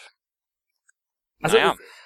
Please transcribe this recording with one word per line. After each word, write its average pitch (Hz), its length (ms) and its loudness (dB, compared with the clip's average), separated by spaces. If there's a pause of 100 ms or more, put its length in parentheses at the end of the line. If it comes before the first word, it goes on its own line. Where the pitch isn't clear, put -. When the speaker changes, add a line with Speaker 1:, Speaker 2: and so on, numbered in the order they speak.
(1400)
Speaker 1:
Also, 165 160 0
Speaker 2:
naja, 151 160 0 (320)